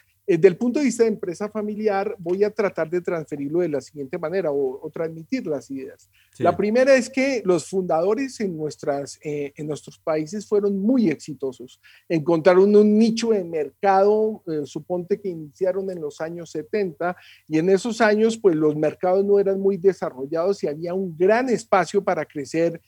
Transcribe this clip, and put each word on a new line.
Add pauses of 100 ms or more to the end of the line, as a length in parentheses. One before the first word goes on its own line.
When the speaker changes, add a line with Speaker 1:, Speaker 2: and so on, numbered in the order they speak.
(260)
Speaker 1:
eh,
del
punto
de
vista
de
empresa
familiar,
voy
a
tratar
de
transferirlo
de
la
siguiente
manera
o,
o
transmitir
las
ideas. (240)
Speaker 2:
Sí.
Speaker 1:
La
primera
es
que
los
fundadores
en
nuestras,
eh,
en
nuestros
países
fueron
muy
exitosos. (300)
Encontraron
un
nicho
de
mercado,
eh,
suponte
que
iniciaron
en
los
años
setenta, (320)
y
en
esos
años,
pues,
los
mercados
no
eran
muy
desarrollados
y
había
un
gran
espacio
para
crecer